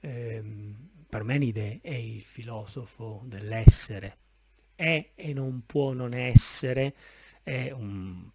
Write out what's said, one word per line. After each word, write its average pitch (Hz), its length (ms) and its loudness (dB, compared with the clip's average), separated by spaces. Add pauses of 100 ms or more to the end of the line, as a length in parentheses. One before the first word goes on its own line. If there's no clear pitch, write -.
Ehm, 113 840 -10 (180)
Parmenide 113 720 -2
è 165 120 -8
il 113 300 -8
filosofo 113 1000 -12
dell'essere, 104 920 6 (580)
è 160 400 0
e 151 180 -8
non 131 320 -4
può 139 280 -2
non 127 200 -6
essere, 127 800 4 (480)
è 131 300 -6
un 95 640 -8